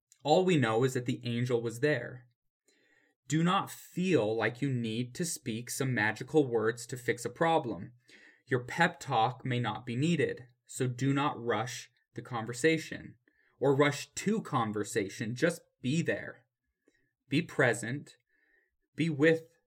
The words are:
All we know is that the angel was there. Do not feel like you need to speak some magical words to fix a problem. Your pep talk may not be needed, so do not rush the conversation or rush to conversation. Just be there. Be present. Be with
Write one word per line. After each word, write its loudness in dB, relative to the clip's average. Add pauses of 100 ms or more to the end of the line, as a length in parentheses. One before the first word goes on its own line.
(220)
All 6
we 6
know 4
is 0
that -2
the -4
angel 0
was -6
there. -2 (1080)
Do 2
not 0
feel 0
like 0
you 0
need -2
to -4
speak -8
some -2
magical 2
words 0
to -10
fix -4
a -4
problem. 0 (540)
Your 0
pep -2
talk 0
may -2
not -4
be -6
needed, 0 (240)
so -4
do 0
not 0
rush -2 (260)
the -8
conversation -2 (440)
or 4
rush 2
to 0
conversation. -2
Just -2 (180)
be 0
there. -6 (880)
Be 2
present. -2 (800)
Be 0
with 4 (220)